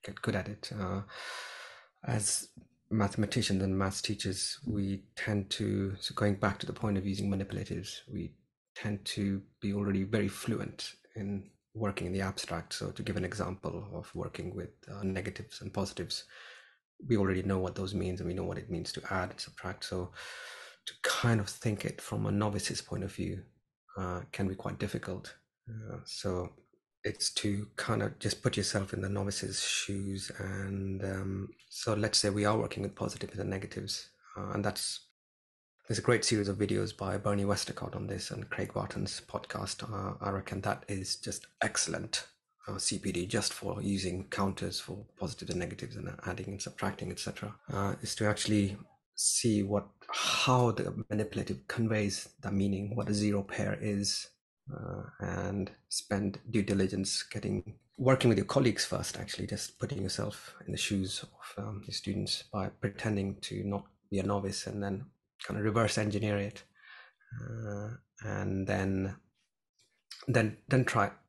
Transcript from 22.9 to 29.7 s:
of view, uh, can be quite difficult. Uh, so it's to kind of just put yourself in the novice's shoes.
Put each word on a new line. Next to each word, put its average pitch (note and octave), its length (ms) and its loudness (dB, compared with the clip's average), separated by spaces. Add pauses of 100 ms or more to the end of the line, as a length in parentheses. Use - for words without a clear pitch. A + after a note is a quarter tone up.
of G2 80 -6
view, F#2+ 300 -4 (540)
uh, F2+ 260 -4 (100)
can G2 160 0
be F#2+ 60 0
quite F#2+ 240 -6
difficult. - 560 -4 (340)
Uh, A2 360 -8
so F2+ 480 -2 (520)
it's - 300 0
to G#2 420 0
kind A2 260 2
of G#2 160 -2
just - 240 -2
put - 140 2
yourself G2 360 0
in G2+ 100 -2
the G2 60 -2
novice's G2+ 520 0
shoes. G2 800 -2